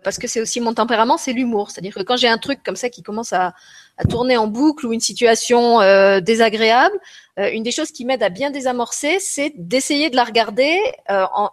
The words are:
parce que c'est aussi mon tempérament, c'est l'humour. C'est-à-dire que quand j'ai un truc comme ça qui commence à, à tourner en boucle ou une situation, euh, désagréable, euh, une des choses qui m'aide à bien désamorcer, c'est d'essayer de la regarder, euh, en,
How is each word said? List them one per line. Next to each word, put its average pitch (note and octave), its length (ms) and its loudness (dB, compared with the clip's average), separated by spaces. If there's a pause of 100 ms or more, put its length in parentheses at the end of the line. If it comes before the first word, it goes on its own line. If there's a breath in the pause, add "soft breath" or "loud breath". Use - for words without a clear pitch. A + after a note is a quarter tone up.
parce G3 120 -4
que - 80 -10
c'est A#3+ 140 -4
aussi A3+ 220 -4
mon A#3 120 -2
tempérament, A#3 440 2
c'est C4+ 160 -6
l'humour. A3+ 360 -2
C'est-à-dire F#3 240 -12
que G3+ 80 -8
quand B3 140 -2
j'ai B3 140 2
un A3+ 80 2
truc C#4 260 -6
comme F#3+ 140 -6
ça B3 120 -6
qui G3 140 -20
commence A3 300 -8
à, F3+ 200 0 (440 loud breath)
à - 80 -4
tourner B3 320 2
en A3 100 2
boucle C#4 380 0
ou A3+ 80 -2
une A3+ 80 -4
situation, A#3 800 2
euh, G3 400 6
désagréable, A3+ 760 2 (400 loud breath)
euh, G3+ 140 -2
une A3 120 -6
des A#3 80 -4
choses D4+ 200 -6
qui A#3+ 140 -12
m'aide B3 180 -2
à - 60 2
bien B3 220 -6
désamorcer, C4 680 -4
c'est D4+ 380 -4
d'essayer C4 520 -2
de B3 60 -4
la B3 80 4
regarder, A3+ 560 0 (300)
euh, G3 240 2
en, G#3 200 -2